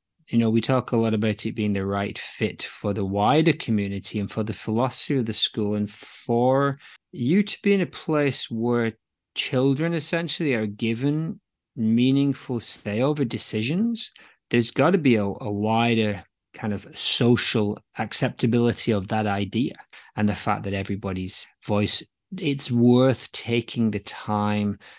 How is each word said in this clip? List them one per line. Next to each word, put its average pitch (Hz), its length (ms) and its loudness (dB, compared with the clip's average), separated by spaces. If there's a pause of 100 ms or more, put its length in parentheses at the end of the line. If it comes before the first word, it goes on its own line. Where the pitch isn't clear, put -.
(280)
you 117 100 2
know, 113 120 4
we 113 100 4
talk 123 320 0
a 123 40 2
lot 113 180 2
about 107 320 0
it 107 80 -4
being 104 200 0
the 98 120 -2
right 101 320 -4
fit - 440 -6
for - 300 -4
the 95 120 -2
wider 117 480 4
community 101 640 -2
and 98 120 -2
for 110 120 -2
the 104 100 -4
philosophy 127 640 -2
of 120 100 0
the 113 60 -4
school. 104 420 -2
And 104 140 -2
for 131 880 0 (340)
you 160 300 2
to - 200 -8
be 202 120 2
in 196 60 2
a 175 60 0
place - 640 -2
where 117 420 0 (420)
children 139 600 0
essentially 165 600 -2
are 110 120 0
given 127 720 -2 (360)
meaningful 127 840 2
say 107 420 -4
over 147 220 0
decisions, 139 880 -4 (380)
there's 120 200 2
gotta 170 280 4
be 139 160 4
a, 104 100 2
a 101 260 -6
wider 110 720 2 (300)
kind 110 180 -6
of 98 220 -8
social 117 840 2 (200)
acceptability 120 920 0
of 101 180 0
that 110 180 0
idea 101 480 -2 (420)
and 104 120 0
the 101 60 0
fact 104 300 -2
that 98 100 -4
everybody's 98 720 -4 (180)
voice, 104 380 0 (340)
it's 143 340 -2
worth 123 640 4
taking 117 580 -2
the 104 100 -4
time 104 800 -2 (200)